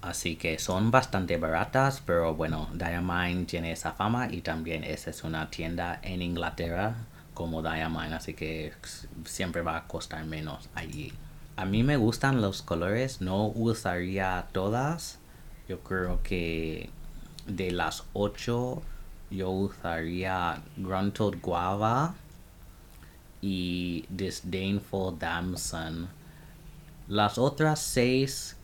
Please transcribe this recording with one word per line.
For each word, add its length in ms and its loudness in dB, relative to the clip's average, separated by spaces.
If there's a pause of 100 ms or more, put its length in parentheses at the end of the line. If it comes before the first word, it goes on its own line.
Así 360 -2
que 220 0
son 320 4
bastante 460 4
baratas, 680 2
pero 280 4
bueno, 380 0
Diamine 720 0
tiene 280 -2
esa 200 -4
fama 400 2
y 80 -4
también 440 -2
esa 260 -4
es 140 -10
una 260 -2
tienda 520 -4
en 200 -4
Inglaterra 720 0 (400)
como 280 -2
Diamine, 540 -2
así 180 -6
que 380 -4 (100)
s-, 260 -12 (160)
siempre 380 -2
va 140 0
a 100 -6
costar 380 -6
menos 500 -6
allí. 380 -8 (440)
A 80 -2
mí 200 4
me 120 6
gustan 440 6
los 220 2
colores, 580 0
no 260 2
usaría 1040 2
todas. 680 0 (500)
Yo 120 -6
creo 420 2
que 680 0 (560)
de 240 0
las 420 0
ocho, 680 0 (480)
yo 200 0
usaría 1120 0 (140)
Gruntled 640 2
Guava 720 2 (1300)
y 680 0
Disdainful 1080 0
Damson. 920 -2 (1000)
Las 300 4
otras 420 4
seis 840 2